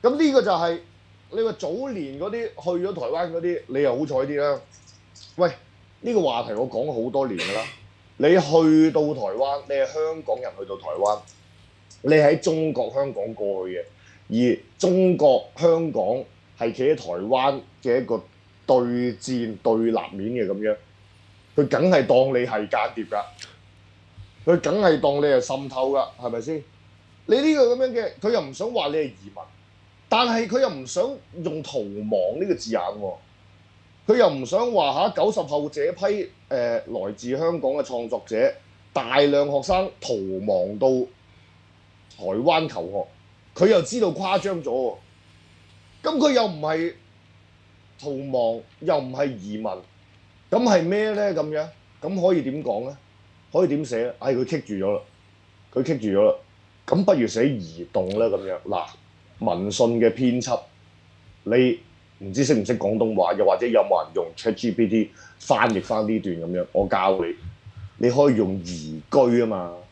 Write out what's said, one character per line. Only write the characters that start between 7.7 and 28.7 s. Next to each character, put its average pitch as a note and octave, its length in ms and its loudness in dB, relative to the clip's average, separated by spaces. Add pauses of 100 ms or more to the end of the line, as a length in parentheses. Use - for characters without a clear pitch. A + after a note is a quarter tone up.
你 C#3 120 4
去 D#3 600 6
到 D3+ 100 2 (120)
台 B2+ 80 -6 (140)
灣， C#3 320 -2
你 C#3 80 -4
係 C3+ 100 2
香 D#3 400 -6
港 A#2 140 -4
人 B2 180 -10
去 G2 80 -10
到 F#2+ 120 -10
台 - 100 -12 (100)
灣， G#2 220 0 (800)
你 - 120 2
喺 D#3 260 6
中 D#3+ 320 0
國 A#2+ 220 -2
香 C3+ 180 -2
港 G#2 220 -6
過 G2+ 340 -4
去 F2+ 100 -8
嘅， E2+ 60 -8 (460)
而 A#2 300 2 (200)
中 F#3 380 4
國 C#3 400 4
香 E3 340 2
港 A2 320 -2 (340)
係 A#2 160 -2
企 B2+ 120 -4
喺 D3+ 100 4
台 - 80 -14 (220)
灣 C3 340 2 (240)
嘅 B2+ 180 2
一 A#2 40 -6
個 A2+ 180 -4 (420)
對 C3+ 120 4
戰 A#2+ 840 -2
對 A2+ 140 2 (160)
立 - 0 -
面 G2+ 540 -4
嘅 - 20 -4
噉 G2 120 -2
樣， G#2+ 180 -2 (800)
佢 C#3+ 100 2
梗 D3+ 240 2
係 C#3 160 6
當 B2 100 6 (120)
你 B2 180 0
係 G#2+ 220 -4
間 A#2+ 100 0 (160)
諜 A2 140 -8
㗎， G#2 140 -4 (1200)
佢 E3+ 160 4
梗 E3+ 200 0
係 E3 200 4
當 C#3+ 140 2
你 D3 100 0
係 C3+ 160 4
滲 C3+ 280 -6
透 C3 220 -2
㗎， C3+ 160 0 (100)
係 A#2+ 120 -8
咪 A#2 120 -6
先？ D3 220 -8 (640)
你 A3 100 4
呢 D4+ 200 4
個 B3 200 4
噉 C4 100 0
樣 B3+ 60 -4
嘅， A3 200 -4 (100)
佢 G#3+ 100 0
又 A3 100 2
唔 C3+ 120 -10
想 G#3+ 200 -6